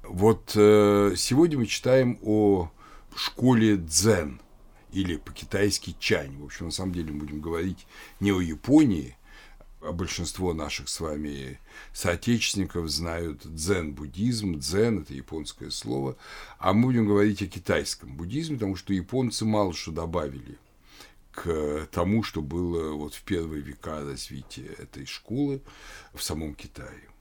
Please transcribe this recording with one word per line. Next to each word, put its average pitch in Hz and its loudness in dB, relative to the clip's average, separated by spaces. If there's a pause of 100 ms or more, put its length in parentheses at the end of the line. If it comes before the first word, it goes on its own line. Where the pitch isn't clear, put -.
Вот, 104 2
э, 104 8
сегодня 151 4
мы 117 2
читаем 127 2
о 101 4 (420)
школе 113 4
дзен, 82 2 (540)
или 90 0
по-китайски - -2
чань. 71 0
В 71 -14
общем, 85 -10
на 80 -8
самом 92 -4
деле 80 -6
мы 76 -8
будем 76 -8
говорить 85 -4 (360)
не 101 4
о 92 4
Японии, 87 2 (640)
а 78 -8
большинство 87 -4
наших 73 -6
с - -8
вами 71 -8 (320)
соотечественников 90 -2
знают 82 -6
дзен-буддизм, 80 -2
дзен — 98 0
это 69 -14
японское 69 -12
слово, 65 -6 (420)
а 92 0
мы 110 6
будем 120 4
говорить 101 4
о 92 -4
китайском - -4
буддизме, 135 -6
потому 95 -4
что - -4
японцы 110 -2
мало 104 2
что - -10
добавили – 76 -6 (720)
к 78 -4
тому, 95 2
что 80 -6
было 82 -2
вот 73 -8
в - -18
первые 80 -4
века 76 -10
развития 67 -12 (100)
этой 67 -16
школы 139 -6 (500)
в - -14
самом 78 -6
Китае. - -18 (120)